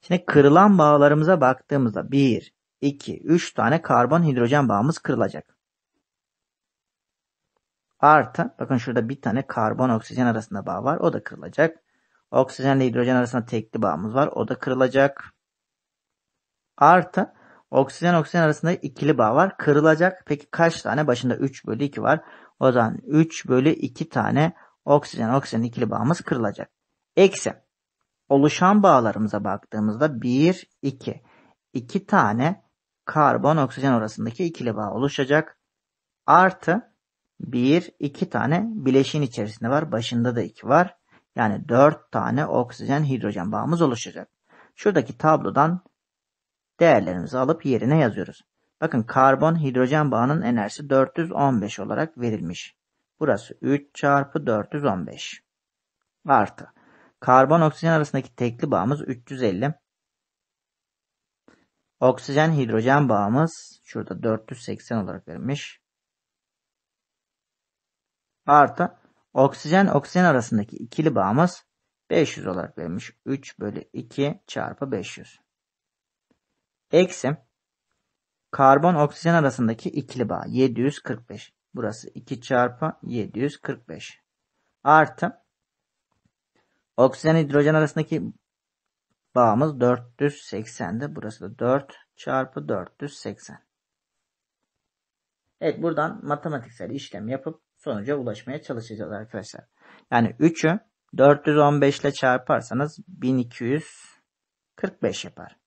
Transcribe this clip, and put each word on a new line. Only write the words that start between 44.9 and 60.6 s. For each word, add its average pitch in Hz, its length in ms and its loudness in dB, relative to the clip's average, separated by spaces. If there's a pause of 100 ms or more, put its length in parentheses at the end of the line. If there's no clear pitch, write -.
tablodan 156 640 0 (960)
değerlerimizi 104 580 2
alıp 139 280 -2
yerine 127 320 0
yazıyoruz. 104 440 -2 (400)
Bakın 139 220 -2
karbon 139 600 2
hidrojen 131 480 0
bağının 131 300 0
enerjisi 139 480 -4
dört 135 280 2
yüz 165 140 -4
on 135 300 0
beş 104 180 -10
olarak 107 380 -6
verilmiş. 107 600 -8 (420)
Burası 127 420 -2
üç 139 340 -4
çarpı 143 520 -2
dört 107 260 -4
yüz 147 120 -6
on 92 220 -2
beş. - 360 -16 (840)
Artı. 117 460 0 (460)
Karbon 135 420 4
oksijen 160 300 0
arasındaki 147 440 -2
tekli 120 360 -4
bağımız 117 300 0
üç 127 300 -10
yüz 127 120 -6
elli. 113 300 -2 (2250)